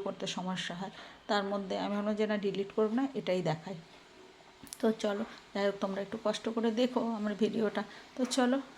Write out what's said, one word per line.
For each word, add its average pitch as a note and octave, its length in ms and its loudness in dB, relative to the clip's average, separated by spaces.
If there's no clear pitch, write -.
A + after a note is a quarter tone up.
করতে F#3+ 200 -4
সমস্যা F3+ 420 -4
হয়, G3 140 -6
তার G#3 220 4
মধ্যে G3 240 -2
আমি G3+ 120 0
ভাবলাম G#3 220 0
যে G#3+ 120 6
না G#3+ 40 2
ডিলিট G3 320 0
করবো G#3+ 220 4
না, C4+ 40 2
এটাই F#3 300 2
দেখাই। E3 280 -4
তো A#3+ 80 2
চলো G#3 200 0
যাই G3+ 140 0
হোক, G3 160 2
তোমরা F#3+ 220 0
একটু G#3 200 -6
কষ্ট G#3+ 200 0
করে A#3 140 2
দেখো B3 220 2
আমার G#3 220 0
ভিডিওটা। G#3 420 2
তো C4 60 -2
চলো B3+ 220 4